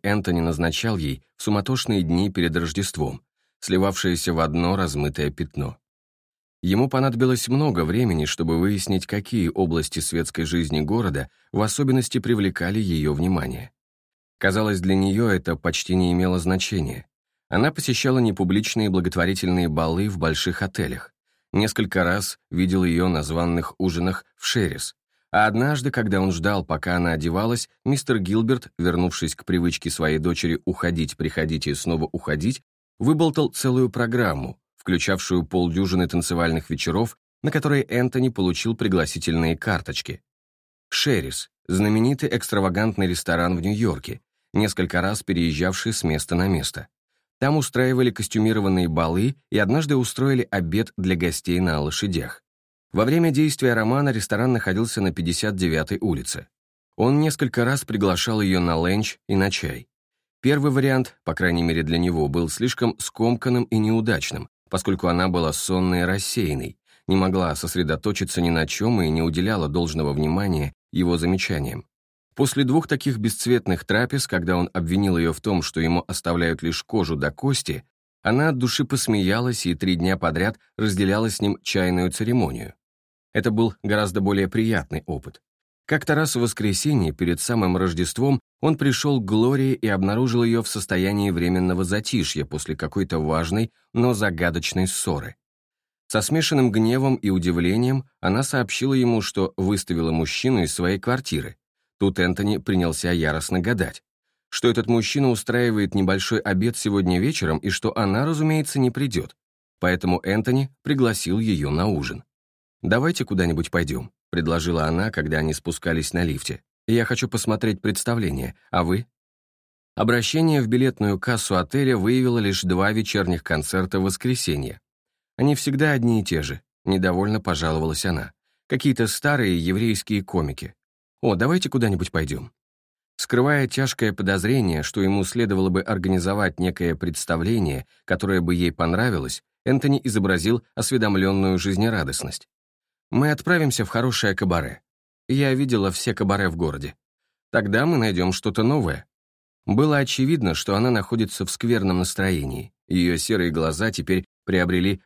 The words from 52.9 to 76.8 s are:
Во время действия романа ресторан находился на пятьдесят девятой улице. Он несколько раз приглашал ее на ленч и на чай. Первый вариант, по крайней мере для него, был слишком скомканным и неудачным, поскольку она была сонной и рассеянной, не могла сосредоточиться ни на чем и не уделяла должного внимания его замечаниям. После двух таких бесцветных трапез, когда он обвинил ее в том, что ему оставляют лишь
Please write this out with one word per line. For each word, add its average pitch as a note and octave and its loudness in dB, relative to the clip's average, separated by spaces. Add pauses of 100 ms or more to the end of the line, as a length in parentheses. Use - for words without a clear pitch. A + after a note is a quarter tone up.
Во F#2+ 2
время D#3+ 4
действия C#3 2
романа B2 2
ресторан A2+ 0
находился A2 0
на F#2 2
пятьдесят F2 -2
девятой E2+ 0
улице. D#2 -4 (500)
Он C3 2
несколько D3 0
раз C3 0
приглашал G#2 0
ее F#2 2
на E2+ 2 (100)
ленч G#2 -2
и G2+ -2
на F#2+ 2
чай. C#2 -6 (520)
Первый C#3+ 2
вариант, C3 2
по E2 -4
крайней E2+ 0
мере E2 0
для D#2+ 0
него, E2+ 0
был E2 -2
слишком A#2 -2
скомканным A#2+ 0
и A2+ 0
неудачным, G#2+ 0 (220)
поскольку F#2 -2
она F2 2
была F2 0
сонной F#2 0
и - 0
рассеянной, F2+ -2 (300)
не F#2+ 4
могла F#2 2
сосредоточиться F2+ -2
ни E2+ 4
на D#2+ 2
чем A2 0
и D#2+ 2
не D#2+ 2
уделяла E2+ 0
должного D#2 -2
внимания D#2 0 (200)
его F2 2
замечаниям. E2 -2 (480)
После C#3 2
двух D3+ 2
таких C3+ 0
бесцветных A2 0
трапез, B2 0
когда F2+ 0
он F2+ 0
обвинил F#2 2
ее E2 2
в - -10
том, F#2+ 0
что - -4
ему E2+ 2
оставляют E2+ 0
лишь D#2+ -2